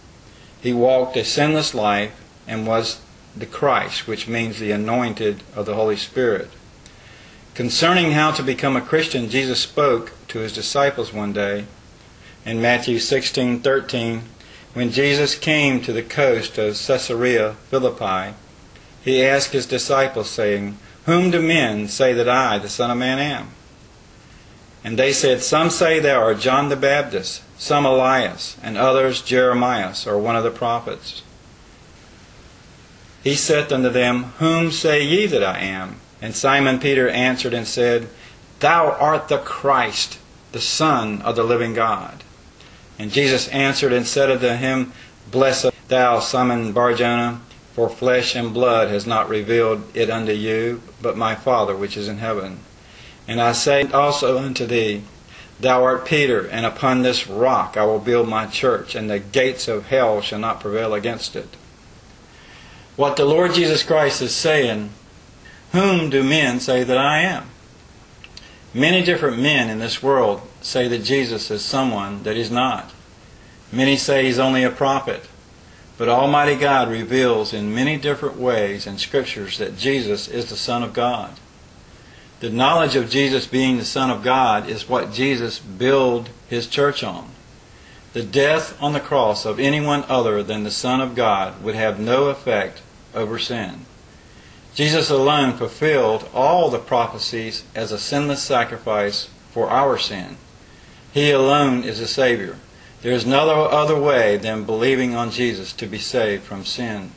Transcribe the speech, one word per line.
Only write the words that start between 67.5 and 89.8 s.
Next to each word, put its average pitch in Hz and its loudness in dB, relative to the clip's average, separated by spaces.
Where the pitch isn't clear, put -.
Many 165 2
different 151 0
men 131 2
in 107 -6
this 113 -6
world 123 2
say 123 -2
that 117 -4
Jesus 120 -2
is 104 -6
someone 104 -4
that 107 -2
he's 113 -4
not. 123 -2
Many 135 2
say 135 2
he's 123 0
only 131 2
a 127 2
prophet. 135 -2
But 117 -2
Almighty 143 4
God 131 2
reveals 113 0
in 104 -4
many 139 -2
different 143 -4
ways 107 -2
in 98 -10
Scriptures 113 -4
that 98 -6
Jesus 113 -2
is 120 -6
the 104 -12
Son 123 -4
of 107 -8
God. 120 -4
The 117 -6
knowledge 139 2
of 120 0
Jesus 131 0
being 131 2
the 110 -4
Son 131 -2
of 104 -4
God 120 2
is 107 -8
what 117 -2
Jesus 120 -2
built 120 0
his 120 -4
church 143 -2
on. 87 -10
The 120 -4
death 139 2
on 143 0
the 143 0
cross 117 0
of 107 -4
anyone 143 0